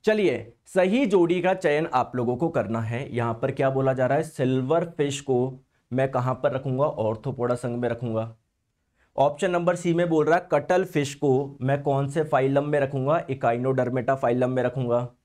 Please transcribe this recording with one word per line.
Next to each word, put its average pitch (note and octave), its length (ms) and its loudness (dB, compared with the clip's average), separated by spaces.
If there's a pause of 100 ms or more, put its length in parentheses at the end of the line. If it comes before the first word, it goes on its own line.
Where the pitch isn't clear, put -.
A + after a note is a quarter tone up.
चलिए, F#3 480 0 (120)
सही G3 400 2
जोड़ी F3+ 360 4
का F#3 120 2
चयन D#3+ 400 2
आप B2 220 0
लोगों B2 200 0
को D#3+ 140 -2
करना A2+ 320 -2
है। A#2 340 -6
यहां A#2 180 -2
पर B2+ 180 -4
क्या C3+ 180 0
बोला C3+ 240 2
जा B2+ 120 0
रहा C#3 120 2
है, D#3+ 60 0
सिल्वर C3+ 640 0 (120)
फिश C#3+ 240 -2
को C3 440 -2 (280)
मैं C3 180 0
कहां B2+ 240 -2
पर C#3 160 -2
रखूंगा, C3 340 -2
आर्थ्रोपोडा A#2 720 -2
संघ A#2+ 260 -6
में A#2+ 80 -2
रखूंगा। A2+ 460 -4 (800)
ऑप्शन D3 340 2
नंबर F3 240 2
सी F3 180 -2
में F3 160 2
बोल D#3 160 4
रहा E3 120 4
है E3 140 -4
कटल E3+ 320 2
फिश D3 320 -2
को C#3 460 0
मैं C#3 220 -2
कौन C#3 260 0
से D#3 140 -2
फाइलम C#3 400 2
में D3 160 0
रखूंगा, C#3 480 0
Echinodermata B2+ 880 0
फाइलम B2+ 340 0
में B2+ 140 0
रखूंगा। B2 440 0 (180)